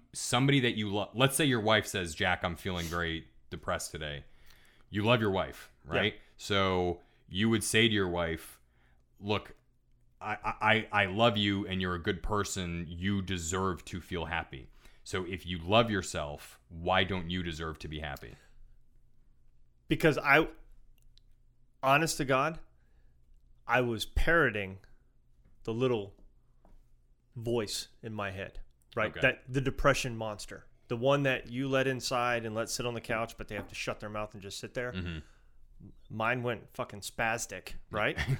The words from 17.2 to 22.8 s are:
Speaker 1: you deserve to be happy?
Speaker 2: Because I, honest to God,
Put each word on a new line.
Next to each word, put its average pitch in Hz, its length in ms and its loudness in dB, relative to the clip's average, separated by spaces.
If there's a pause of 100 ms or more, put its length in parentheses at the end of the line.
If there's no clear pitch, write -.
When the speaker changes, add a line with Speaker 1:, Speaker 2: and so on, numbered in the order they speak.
Speaker 1:
you 90 140 -2
deserve 80 380 -6
to 80 80 -12
be 76 120 -8
happy? 69 340 -10 (1500)
Speaker 2:
Because 151 280 4
I, 147 320 6 (1300)
honest 143 340 4
to 151 80 0
God, 139 340 2 (1080)